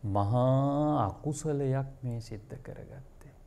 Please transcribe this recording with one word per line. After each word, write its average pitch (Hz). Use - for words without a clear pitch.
මහා 131
අකුසලයක් 135
මේ 120
සිද්ධ 107
කරගත්තේ. -